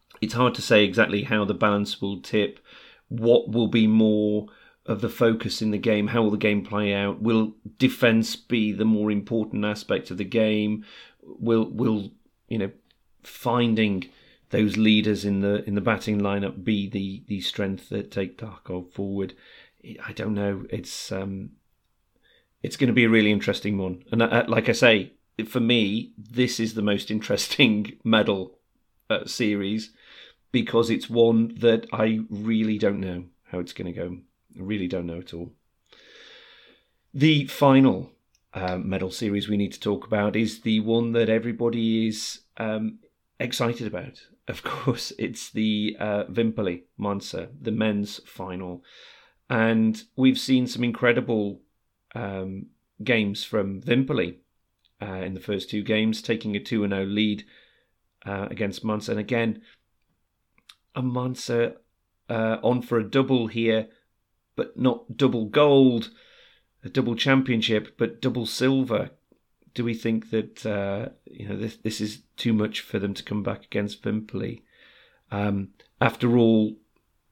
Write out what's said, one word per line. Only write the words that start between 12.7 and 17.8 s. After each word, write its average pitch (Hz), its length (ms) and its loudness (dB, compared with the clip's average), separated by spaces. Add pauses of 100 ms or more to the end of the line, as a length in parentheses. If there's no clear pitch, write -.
finding 110 840 0 (460)
those 104 260 2
leaders 107 480 4
in 101 160 0
the, 101 260 0
in 101 80 -4
the 104 60 0
batting 104 400 0
lineup 101 420 -2
be 101 260 0
the, 98 400 -6
the 98 120 -6
strength 98 480 -6